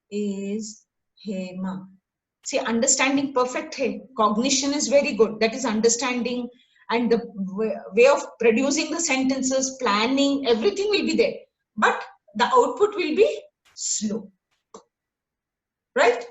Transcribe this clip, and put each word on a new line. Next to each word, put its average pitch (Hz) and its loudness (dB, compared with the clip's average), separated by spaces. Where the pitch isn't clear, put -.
is 202 -6
Hema। 185 -8
See, - -4
understanding 269 0
perfect 254 -4
है, 220 -4
cognition 254 0
is 294 -2
very 277 2
good, 214 2
that 220 0
is 262 -6
understanding, 240 0
and 233 0
the 226 4
w-, 196 -6
way 233 8
of 277 6
producing 269 2
the 339 -4
sentences, 262 0
planning, 262 0
everything 392 0
will 359 0
be 220 -2
there, 226 2
but - 0
the - 0
output 269 2
will 302 -2
be - 2
slow, - -6
right? 466 2